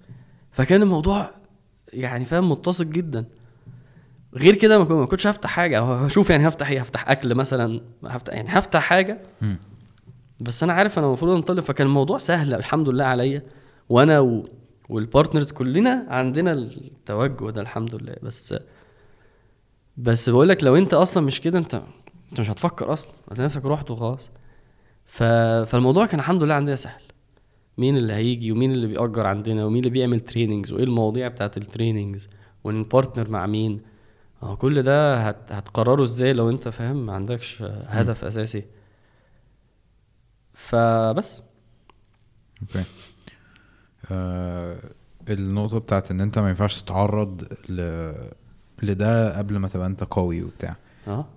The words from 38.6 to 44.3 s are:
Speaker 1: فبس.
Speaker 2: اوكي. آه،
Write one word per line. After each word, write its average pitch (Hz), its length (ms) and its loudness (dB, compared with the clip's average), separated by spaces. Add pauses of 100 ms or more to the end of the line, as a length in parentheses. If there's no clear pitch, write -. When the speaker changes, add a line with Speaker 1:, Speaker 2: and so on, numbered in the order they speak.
Speaker 1:
فبس. 113 880 0 (1200)
Speaker 2:
اوكي. 95 220 -6 (1300)
آه، 90 640 -6 (520)